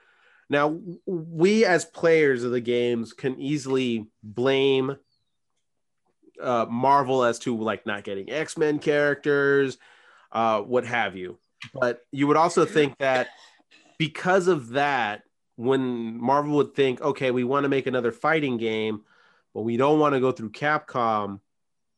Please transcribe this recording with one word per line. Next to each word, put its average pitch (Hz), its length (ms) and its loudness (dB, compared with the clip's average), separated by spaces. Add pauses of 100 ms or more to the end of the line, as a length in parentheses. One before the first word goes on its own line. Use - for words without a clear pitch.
(500)
Now, 143 200 2
w-, 175 360 -10
we 175 600 2
as 175 200 2
players 151 580 2
of 123 80 -2
the 123 100 0
games 120 520 0
can 131 260 -6
easily 131 680 -2 (160)
blame, 135 720 0 (1400)
uh, 117 280 0
Marvel 131 540 2
as 117 160 2
to, 120 180 -4
like, 107 280 -4
not 104 180 -6
getting 98 260 -10
X-Men 151 500 -2
characters, 143 1000 0 (540)
uh, 113 300 0
what 120 240 -2
have 107 300 -2
you. 90 220 -12 (360)
But 123 280 -2 (100)
you 143 160 0
would 147 100 4
also 170 280 4
think 147 340 0
that 131 300 0 (680)
because 180 500 0
of 143 220 0
that, 123 540 -2 (320)
when 120 600 -2
Marvel 143 400 0
would 139 180 0
think, 135 260 0
"Okay, 139 300 -2
we 123 120 0
wanna 139 240 0
make 135 200 0
another 120 240 -2
fighting 147 460 -2
game, 110 460 -4 (520)
but 104 60 -8
we 117 140 -2
don't 143 240 2
wanna 143 200 2
go 127 120 2
through 113 200 -8
Capcom," 117 880 -2 (580)